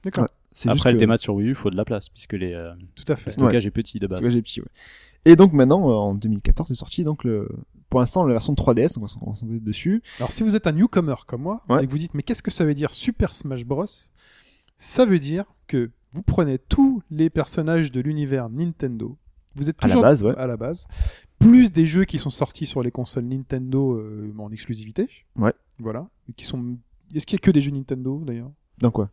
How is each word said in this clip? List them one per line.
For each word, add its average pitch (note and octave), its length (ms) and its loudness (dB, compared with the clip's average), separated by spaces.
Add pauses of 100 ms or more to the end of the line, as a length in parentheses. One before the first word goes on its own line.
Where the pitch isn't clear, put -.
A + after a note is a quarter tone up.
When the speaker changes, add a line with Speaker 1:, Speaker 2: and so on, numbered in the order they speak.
Speaker 1:
D'accord. - 200 -2
Speaker 2:
Ouais, - 60 0 (220)
c'est - 160 -6
Speaker 3:
Après, A#2+ 80 4
Speaker 2:
juste D3 120 0
Speaker 3:
le B2 60 6
Speaker 2:
que A#2 40 4
Speaker 3:
démat A2+ 200 4
sur G#2+ 180 -4
Wii G#2 120 -2
U, - 40 0
il C3+ 40 -2
faut - 140 -4
de F#2 80 -4
la G#2 80 -2
place, G#2+ 240 -8
puisque - 240 -14
les, F#2 200 -6
euh, E2+ 120 -12 (300)
Speaker 1:
Tout - 120 -20
à C#3+ 80 0
fait. - 140 -12
Speaker 3:
le - 40 -12
stockage B2 300 2
Speaker 2:
Ouais. G2+ 60 -4
Speaker 3:
est - 20 -6
petit A2+ 280 -8
de G2 80 -4
base. F#2 120 -6
Speaker 2:
Le G2 40 -2
stockage A#2+ 140 2
est A2+ 40 2
petit, - 200 -12
ouais. - 60 -16 (580)
Et E3 120 12
donc F#3 160 8
maintenant, C#3+ 360 4
euh, A#2 40 4
en G#2 200 0
deux G#2 160 -4
mille G2+ 120 -2
quatorze, - 300 2
est A#2+ 40 -4
sorti - 280 -8
donc D3+ 200 -4
le, G#2+ 240 -4 (420)
pour B2+ 120 2
l'instant E3 240 0
la B2+ 80 2
version A2+ 200 -2
de C3+ 40 -2
trois C3 160 2
D A#2 80 2
S, D#3+ 120 0
donc A2 100 -10
on - 40 -8
va - 60 -16
se - 40 -18
concentrer A2 420 -10
dessus. D#3+ 420 -4 (160)
Speaker 1:
Alors B2 140 -6
si - 120 -4
vous G#3+ 120 2
êtes G#3+ 120 0
un D#3+ 60 2
newcomer E3 420 2 (100)
comme B2 180 -10
moi, G#3 260 -6
Speaker 2:
Ouais. C#3 140 4
Speaker 1:
et C3 40 -2
que B2+ 40 -6
vous C#3+ 60 -4
dites, « E3 180 -6
Mais C#3+ 80 -4
qu'est-ce - 200 -6
que G3+ 80 -4
ça E3+ 140 0
veut D3 100 0
dire C#3+ 180 -6
Super - 400 -2
Smash B2+ 320 -10
Bros ? » C#3 200 -4 (920)
Ça - 280 2
veut F#3 140 4
dire D#3 260 -6 (220)
que A#2+ 220 -2 (220)
vous E3+ 100 -12
prenez C#3 380 0
tous C4+ 420 2 (100)
les D#3 180 0
personnages D#3+ 640 -2
de B2+ 100 -4
l'univers C3+ 480 -4
Nintendo. B2+ 680 -8 (380)
Vous C#3+ 160 -4
êtes - 80 -8
Speaker 2:
À - 80 2
la - 20 6
Speaker 1:
toujours A#3 140 4
Speaker 2:
base, C#3 200 6
ouais. A#2 140 2
Speaker 1:
à C3 80 -6
la B2 100 -6
base. B2+ 300 -10 (540)
Plus A#3 320 10
des D#3+ 160 4
jeux F3+ 180 2
qui D#3 140 -6
sont C#3+ 100 -6
sortis - 380 -6
sur C3 160 -4
les A#2+ 80 -2
consoles B2+ 340 -8
Nintendo, C3 680 -4
euh, G#2+ 440 -10
en G#2+ 140 -12
exclusivité. A2 560 -8 (280)
Speaker 2:
Ouais. A2+ 180 2 (260)
Speaker 1:
Voilà. A#2 280 -10 (220)
Et A#2 40 -18
qui - 120 -18
sont... B2 320 -8 (380)
Est-ce D3+ 100 -4
qu'il G3 120 -4
y - 40 -4
a - 20 -16
que G3 60 8
des D3+ 120 6
jeux C#3+ 100 -4
Nintendo C3+ 520 -8
d'ailleurs ? B2 280 -10 (280)
Speaker 2:
Dans A#2+ 120 4
quoi ? G#2 220 -2